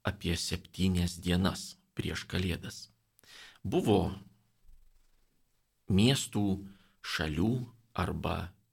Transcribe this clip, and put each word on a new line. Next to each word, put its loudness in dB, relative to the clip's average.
apie -2
septynias -2
dienas 0
prieš -6
Kalėdas. -4
Buvo 2
miestų, 4
šalių 0
arba -4